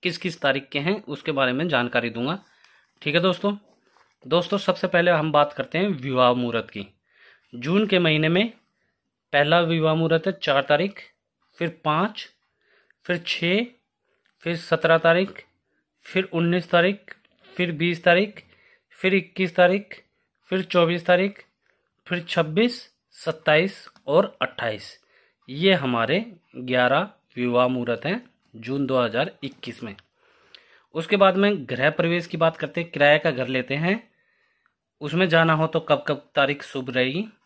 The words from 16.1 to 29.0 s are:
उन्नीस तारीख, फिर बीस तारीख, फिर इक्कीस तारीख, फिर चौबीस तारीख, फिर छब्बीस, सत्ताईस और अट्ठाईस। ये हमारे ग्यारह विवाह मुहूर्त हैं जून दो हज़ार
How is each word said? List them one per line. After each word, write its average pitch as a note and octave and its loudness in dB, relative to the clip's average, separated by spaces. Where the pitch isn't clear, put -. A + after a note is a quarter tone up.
उन्नीस E3+ 0
तारीख, F3+ 0
फिर F3 -2
बीस E3 -4
तारीख, F#3+ 2
फिर F#3 0
इक्कीस F#3 -2
तारीख, F#3 2
फिर F#3 -2
चौबीस E3+ 0
तारीख, F#3 2
फिर F3 -4
छब्बीस, F3+ 0
सत्ताईस D#3+ 0
और D#3+ 4
अट्ठाईस। G#2+ -6
ये E3 2
हमारे C3 0
ग्यारह B2+ 0
विवाह B2 2
मुहूर्त A#2+ -4
हैं G3+ -4
जून B2+ -6
दो C3 0
हज़ार B2 -2